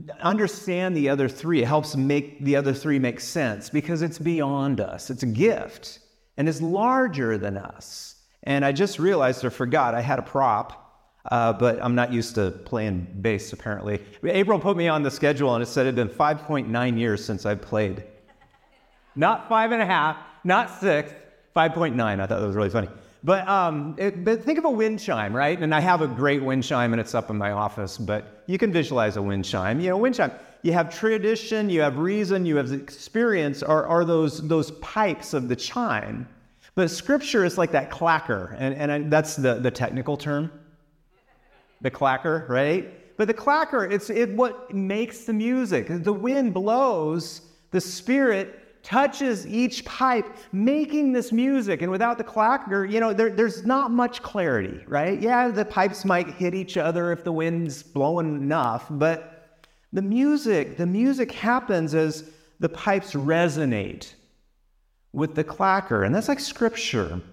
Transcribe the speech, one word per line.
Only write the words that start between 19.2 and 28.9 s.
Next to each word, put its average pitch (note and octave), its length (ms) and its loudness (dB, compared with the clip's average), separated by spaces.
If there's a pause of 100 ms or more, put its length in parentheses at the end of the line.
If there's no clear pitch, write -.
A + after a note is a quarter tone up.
five A3+ 220 4
and A#3 100 2
a G#3 60 2
half, D#3 300 2 (260)
not G3 380 2
six, D3+ 320 2 (420)
five E3 200 4
point E3 200 0
nine. A2 240 0
I F#2+ 80 -2
thought F#2+ 140 0
that G#2 60 0
was G2 100 -2
really G2+ 140 2
funny. F#2+ 180 -2 (340)
But, F#3 240 2
um, D#3+ 520 0
it, F#3+ 260 -4
but A3+ 180 2
think D4+ 160 0
of D#4+ 60 2
a D#4+ 60 4
wind A3 280 0
chime, G#2+ 340 -2
right? C#3+ 240 2
And D#3 160 0
I D#3 60 4
have E3+ 240 4
a D3+ 60 2
great C#3 340 0
wind C3 220 0
chime, B2 280 0
and A#2 60 0
it's A2 160 -4
up A2+ 160 -2
in G#2+ 80 -4
my G#2 140 0
office, G2+ 460 -4
but G#2 500 -6
you F#3 100 -2
can G#3+ 140 0
visualize B2 440 0